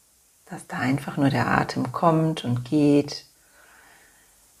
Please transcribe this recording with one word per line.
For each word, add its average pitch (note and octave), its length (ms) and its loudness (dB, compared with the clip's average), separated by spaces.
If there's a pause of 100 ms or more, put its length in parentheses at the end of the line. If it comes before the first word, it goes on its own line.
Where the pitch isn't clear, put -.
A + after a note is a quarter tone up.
(500)
dass - 160 -16
da F3+ 120 -10
einfach - 380 -4
nur C#3 140 2
der B2 180 0
Atem - 440 -2
kommt D#3+ 520 2
und B2 200 -2
geht C#3+ 600 2 (1300)